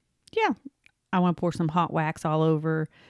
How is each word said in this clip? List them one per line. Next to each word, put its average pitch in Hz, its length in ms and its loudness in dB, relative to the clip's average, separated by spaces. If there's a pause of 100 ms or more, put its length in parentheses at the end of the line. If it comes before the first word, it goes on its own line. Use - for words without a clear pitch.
(300)
"Yeah, 440 200 0 (640)
I 190 60 2
wanna 180 160 4
pour 175 160 -2
some 165 180 -2
hot 165 240 0
wax 160 320 -2
all 156 180 0
over, 160 460 0 (220)